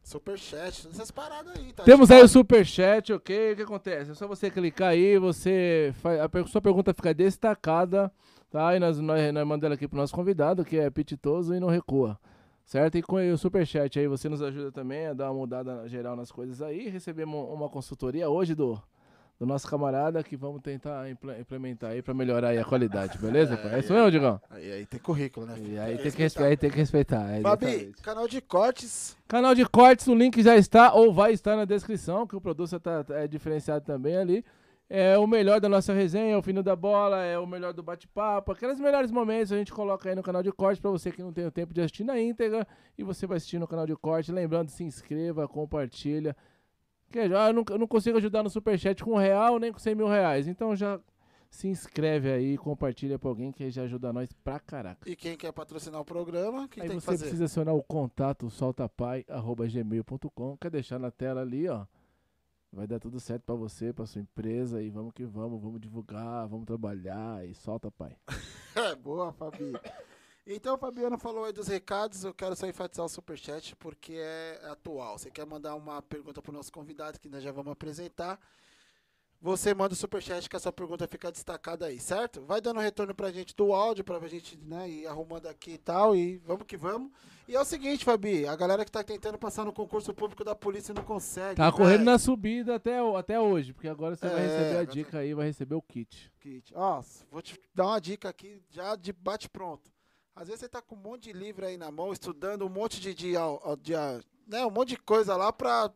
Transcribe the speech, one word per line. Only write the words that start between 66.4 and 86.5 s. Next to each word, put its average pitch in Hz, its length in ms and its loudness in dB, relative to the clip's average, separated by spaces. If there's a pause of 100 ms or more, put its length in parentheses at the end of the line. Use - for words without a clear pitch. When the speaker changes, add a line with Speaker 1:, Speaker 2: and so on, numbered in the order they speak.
Speaker 2:
vamos 110 200 -14
trabalhar, 104 840 -10
e 90 60 -16
solta, 110 360 -12
pai. - 240 -18 (140)
Speaker 1:
<laughs> - 480 -14
É, 208 180 -4
boa, 147 380 -10
Fabi. - 400 -14 (720)
Então, 208 300 -8
o - 20 -10
Fabiano 240 400 -8
falou 226 260 -10
aí 220 80 -10
dos 208 160 -12
recados, 196 560 -8
eu 190 80 -10
quero 185 240 -8
só 190 100 -10
enfatizar 175 380 -10
o 165 40 -8
superchat, 156 680 -16
porque 160 400 -20
é 160 440 -12 (100)
atual. 131 480 -14
Você 135 120 -18
quer 151 140 -16
mandar 151 300 -14
uma 151 260 -14
pergunta 143 400 -18
pro 147 120 -18
nosso 143 200 -16
convidado, 151 480 -16
que 147 80 -20
nós 139 140 -16
já 139 100 -12
vamos 139 200 -12
apresentar, 170 640 -12 (1040)
você 190 320 -2
manda 196 220 -2
o - 20 -10
superchat 180 540 -10
que 190 60 -12
a - 20 -8
sua 180 140 -8
pergunta 170 340 -10
fica 175 240 -12
destacada 170 560 -12
aí, 127 140 -10
certo? 196 440 -6
Vai 190 160 -4
dando 226 200 -6
retorno 208 340 -6
pra 196 160 -6
gente 175 240 -14
do 202 180 0
áudio, 202 300 -2
pra 185 240 -8
gente, 165 380 -16
né, 170 260 -12
ir 156 160 -14
arrumando 160 400 -12
aqui 160 280 -18
e 156 40 -18
tal, 196 380 2
e 180 220 -2
vamos 175 280 -8